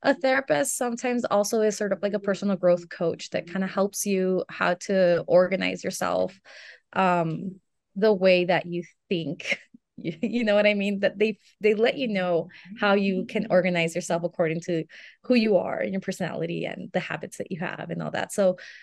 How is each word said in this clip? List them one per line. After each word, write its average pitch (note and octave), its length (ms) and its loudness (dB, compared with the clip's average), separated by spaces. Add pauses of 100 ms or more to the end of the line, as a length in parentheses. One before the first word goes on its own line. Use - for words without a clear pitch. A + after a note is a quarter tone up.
a C#4 120 4
therapist C4 600 0
sometimes B3 480 -2
also G#3 360 2
is G#3+ 160 2
sort G3+ 160 -4
of G3 80 -2
like G3+ 140 -2
a G3+ 60 -4
personal G3 360 0
growth F3 320 2
coach - 420 -4
that - 180 -6
kinda F#3+ 180 -2
helps G3 400 -2
you F#3 420 2
how F3 260 0 (120)
to F3 400 4
organize F#3 580 2
yourself, - 540 -2 (540)
um, F3+ 640 0 (400)
the G#3+ 160 4
way F3+ 340 4
that F3 200 2
you F3 180 -6 (240)
think. E3+ 560 -4
<laughs> - 40 -20 (280)
You, D#3+ 160 -6 (100)
you A#3+ 220 -2
know G#3 120 4
what G#3 100 4
I G#3 80 4
mean? G3+ 240 -2
That G3 220 0
they, G#3+ 180 0 (220)
they G#3+ 140 4
let A3+ 220 2
you C4 120 -2
know F3+ 400 0 (320)
how G3+ 140 4
you F#3+ 320 0
can G#3 220 -4
organize F3 460 2
yourself F3 300 -2
according E3+ 380 -2
to E3 200 -2 (400)
who B3+ 140 2
you A3 220 4
are - 200 -2
and - 140 -4
your F#3+ 80 -4
personality E3+ 640 -6
and - 280 -10
the F#3 60 -2
habits D#3+ 380 -6
that - 160 -10
you D#3+ 80 -6
have E3 300 -8
and E3+ 120 -6
all D3+ 80 -6
that. - 220 -6
So, F#3 240 2 (260)